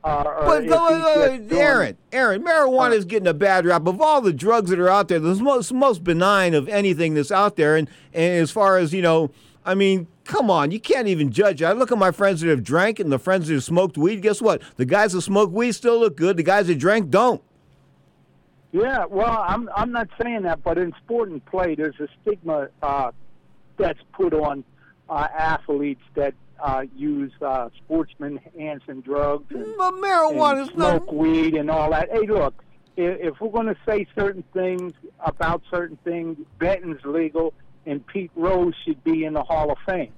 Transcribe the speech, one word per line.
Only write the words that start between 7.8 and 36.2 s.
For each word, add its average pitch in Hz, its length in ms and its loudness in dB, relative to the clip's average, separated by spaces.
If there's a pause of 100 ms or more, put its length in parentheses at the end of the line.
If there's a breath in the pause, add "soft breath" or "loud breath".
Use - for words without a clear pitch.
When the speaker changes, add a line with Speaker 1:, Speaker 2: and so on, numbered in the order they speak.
Speaker 2:
and 170 300 2
as - 80 -2
far 196 260 4
as, 160 160 0
you 190 80 -2
know, 165 300 2 (340 soft breath)
I 190 100 0
mean, 190 320 2 (180)
come 262 260 0
on, 151 200 2
you 220 80 -6
can't 233 280 0
even 151 240 0
judge 165 300 2
it. 160 40 2
I 175 60 4
look 240 200 0
at 233 60 2
my 185 140 4
friends 190 300 0
that 165 80 0
have 127 140 2
drank 190 360 2
and 160 120 -2
the 131 80 0
friends 185 280 0
that 160 80 0
have 131 80 -2
smoked 170 340 0
weed. 185 240 0
Guess 208 200 0
what? 208 200 2 (140 loud breath)
The 127 100 -2
guys 190 280 2
that 180 80 -2
smoke 202 300 2
weed 233 200 0
still 233 280 2
look 196 180 2
good. 170 200 2
The 165 60 -2
guys 190 240 4
that 175 80 2
drank 180 340 2
don't. 220 320 2 (1300)
Speaker 1:
Yeah, 220 340 0
well, 214 420 -2
I'm, 220 260 -4
I'm 233 200 -4
not 233 160 -4 (120)
saying 233 200 -4
that, 165 200 -4
but 170 160 -2
in 175 240 -2
sport 233 280 -4
and 151 160 -12
play, 180 300 -2
there's 151 260 -6
a 147 80 -8 (120)
stigma, 160 460 -4 (160)
uh, 139 280 -2 (680)
that's - 220 -2 (120)
put 349 220 -2
on, 143 320 -4 (440 soft breath)
uh, 151 240 -4
athletes 147 680 -2 (140)
that, 139 180 -2 (260)
uh, 135 240 -4 (100)
use, 139 380 -4 (100)
uh, 131 360 -4
sportsman 147 600 -6 (160)
enhancing 147 460 -12
drugs 143 520 -4
and, - 140 -10 (120)
Speaker 2:
But 370 160 0
marijuana 311 680 0
Speaker 1:
and 269 100 -8
Speaker 2:
is - 60 -18
not 302 280 0
Speaker 1:
smoke 156 100 -10
weed 160 400 2
and 151 180 -2
all 156 200 0
that. 160 200 -2
Hey, 220 160 0
look, 185 380 -2 (320)
i-, 180 40 -4
if 170 380 -4
we're 220 100 -6
gonna 220 360 -2
say 208 280 -2
certain 196 380 -4
things 185 400 -4 (300)
about 165 400 -4 (100)
certain 175 320 -6
things, 165 340 -6 (220)